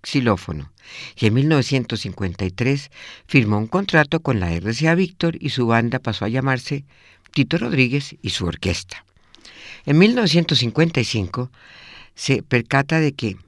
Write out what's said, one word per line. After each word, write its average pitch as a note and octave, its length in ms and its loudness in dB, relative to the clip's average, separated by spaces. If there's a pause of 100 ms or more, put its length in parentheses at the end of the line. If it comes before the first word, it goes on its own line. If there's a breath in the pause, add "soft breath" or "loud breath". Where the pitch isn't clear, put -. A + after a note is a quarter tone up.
xilófono. F#2 680 -2 (460 loud breath)
Y - 80 -2
en G#2+ 80 4
mil C#3 160 4
novecientos C3 520 0
cincuenta F#2+ 440 -6
y F2+ 60 -2
tres C3 380 -2 (380 loud breath)
firmó G#2+ 300 4
un A2 100 -2
contrato E3 540 2
con B2 180 0
la F2 140 0
R F#2 200 -2
C D3 140 0
A E3+ 80 4
Víctor E3+ 440 -2
y D3 100 -4
su A#2+ 180 0
banda A#2 320 2
pasó A2+ 240 -6
a G#2 60 -2
llamarse C3 560 -4 (480 soft breath)
Tito E3 240 0
Rodríguez C#3 640 0
y - 80 -6
su F2 160 -4
orquesta. - 600 -6 (800 loud breath)
En C#3+ 120 4
mil G#3+ 180 6
novecientos E3 440 2
cincuenta C#3+ 420 0
y G#2+ 40 0
cinco A2 460 -4 (640 loud breath)
se - 260 0
percata C#3 580 0
de D3 140 2
que G#2 240 -6 (100)